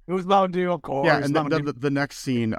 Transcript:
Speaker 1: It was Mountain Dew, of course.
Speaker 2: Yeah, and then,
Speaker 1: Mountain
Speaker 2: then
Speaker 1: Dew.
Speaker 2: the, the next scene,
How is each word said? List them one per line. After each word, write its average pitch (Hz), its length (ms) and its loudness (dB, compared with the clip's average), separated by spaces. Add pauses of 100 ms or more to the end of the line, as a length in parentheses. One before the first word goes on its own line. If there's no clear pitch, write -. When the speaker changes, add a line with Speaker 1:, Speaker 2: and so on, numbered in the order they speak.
Speaker 1:
It 165 60 -6
was 185 140 -2
Mountain 190 340 4
Dew, 180 120 0
of 160 100 -4
course. 139 240 -2
Speaker 2:
Yeah, 151 180 4
and 143 100 0
then, 156 100 2
Speaker 1:
Mountain 139 40 -4
Speaker 2:
then 151 160 0
Speaker 1:
Dew. - 0 -
Speaker 2:
the, 143 80 -4
the 127 180 -2
next 139 280 -2
scene, 117 400 -2